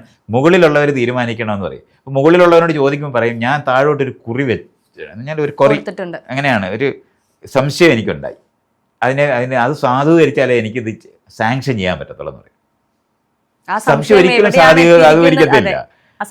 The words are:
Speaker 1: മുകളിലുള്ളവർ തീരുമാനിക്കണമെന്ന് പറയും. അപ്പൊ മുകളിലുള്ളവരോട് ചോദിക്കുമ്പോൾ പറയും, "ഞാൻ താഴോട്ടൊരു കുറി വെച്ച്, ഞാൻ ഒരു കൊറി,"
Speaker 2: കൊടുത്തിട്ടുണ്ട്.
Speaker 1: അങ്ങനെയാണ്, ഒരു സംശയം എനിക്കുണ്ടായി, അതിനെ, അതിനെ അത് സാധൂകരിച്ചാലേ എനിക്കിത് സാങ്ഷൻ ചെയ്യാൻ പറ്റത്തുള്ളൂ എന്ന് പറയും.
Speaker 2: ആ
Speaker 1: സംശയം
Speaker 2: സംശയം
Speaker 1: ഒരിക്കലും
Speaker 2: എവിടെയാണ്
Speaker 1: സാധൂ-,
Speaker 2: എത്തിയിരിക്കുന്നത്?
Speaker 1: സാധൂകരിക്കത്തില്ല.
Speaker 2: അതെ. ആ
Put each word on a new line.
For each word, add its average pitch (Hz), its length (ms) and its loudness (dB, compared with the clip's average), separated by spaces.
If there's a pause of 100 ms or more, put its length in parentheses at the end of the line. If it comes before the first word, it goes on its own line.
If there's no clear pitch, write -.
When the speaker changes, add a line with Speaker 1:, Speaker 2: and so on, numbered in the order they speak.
(340)
Speaker 1:
മുകളിലുള്ളവർ 147 640 2
തീരുമാനിക്കണമെന്ന് 117 680 -4
പറയും. 65 160 -14 (140)
അപ്പൊ 135 180 -18
മുകളിലുള്ളവരോട് 170 640 4
ചോദിക്കുമ്പോൾ 143 380 -2
പറയും, 117 260 -2
"ഞാൻ 139 140 -2 (100)
താഴോട്ടൊരു 135 460 0 (120)
കുറി 120 240 -6
വെച്ച്, - 540 -10 (240)
ഞാൻ 156 80 -10 (100)
ഒരു 143 140 -10
കൊറി," 147 160 4
Speaker 2:
കൊടുത്തിട്ടുണ്ട്. 185 420 -12 (120)
Speaker 1:
അങ്ങനെയാണ്, 127 360 -2 (100)
ഒരു 135 120 -4 (680)
സംശയം 143 400 2
എനിക്കുണ്ടായി, 80 420 -8 (680)
അതിനെ, 135 220 0 (120)
അതിനെ 127 260 -6
അത് 139 100 -2 (100)
സാധൂകരിച്ചാലേ 139 800 2
എനിക്കിത് 110 280 -8 (480)
സാങ്ഷൻ 120 420 -4
ചെയ്യാൻ 90 200 -4
പറ്റത്തുള്ളൂ 71 320 -14
എന്ന് 62 100 -20
പറയും. - 160 -20 (1120)
Speaker 2:
ആ 185 100 -6
Speaker 1:
സംശയം 147 180 0
Speaker 2:
സംശയം 208 240 2
Speaker 1:
ഒരിക്കലും 208 260 2
Speaker 2:
എവിടെയാണ് 175 200 4
Speaker 1:
സാധൂ-, 160 120 6
Speaker 2:
എത്തിയിരിക്കുന്നത്? 170 300 6
Speaker 1:
സാധൂകരിക്കത്തില്ല. 151 720 2
Speaker 2:
അതെ. - 80 -18 (320)
ആ 208 100 -8